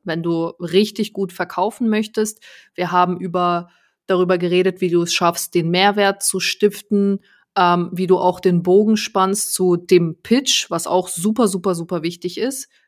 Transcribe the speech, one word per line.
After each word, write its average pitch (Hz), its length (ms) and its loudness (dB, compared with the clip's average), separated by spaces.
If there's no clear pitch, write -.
wenn 165 180 -4
du 165 380 -2
richtig 196 540 0
gut 190 200 -6
verkaufen 226 560 -4
möchtest. 214 520 -2
Wir 175 160 -4
haben 180 280 2
über, 175 500 -2
darüber 180 320 2
geredet, 180 440 0
wie 180 80 0
du 175 120 2
es 170 120 -2
schaffst, - 420 0
den 165 160 0
Mehrwert 202 500 2
zu - 180 -2
stiften, 202 800 0
ähm, 175 340 2
wie 180 160 -4
du 180 120 4
auch 180 200 0
den 175 220 2
Bogen 208 360 4
spannst 190 580 -2
zu 180 220 2
dem 170 440 2
Pitch, - 480 0
was 165 160 -4
auch - 220 0
super, 214 400 0
super, 185 260 -2
super 170 300 -6
wichtig 175 340 -6
ist, 269 320 -6